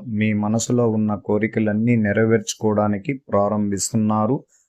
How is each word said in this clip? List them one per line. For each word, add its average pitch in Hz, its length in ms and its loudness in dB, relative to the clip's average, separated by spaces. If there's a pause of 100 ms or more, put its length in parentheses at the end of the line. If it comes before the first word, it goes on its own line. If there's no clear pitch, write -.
మీ 107 260 0
మనసులో 113 560 0
ఉన్న 107 260 0
కోరికలన్నీ 107 800 0
నెరవేర్చుకోవడానికి 107 1160 0
ప్రారంభిస్తున్నారు. 107 1300 0 (260)